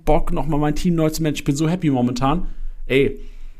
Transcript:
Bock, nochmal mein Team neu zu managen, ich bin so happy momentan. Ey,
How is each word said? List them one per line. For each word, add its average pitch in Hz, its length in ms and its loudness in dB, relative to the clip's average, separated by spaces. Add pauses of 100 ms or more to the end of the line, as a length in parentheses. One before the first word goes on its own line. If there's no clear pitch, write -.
Bock, - 280 4
nochmal 151 280 0
mein 151 160 0
Team 180 180 2
neu 156 160 2
zu 156 100 -4
managen, 156 200 0
ich - 40 -12
bin 143 120 0
so 156 120 0
happy 170 220 0
momentan. 131 560 0 (400)
Ey, 131 320 2 (420)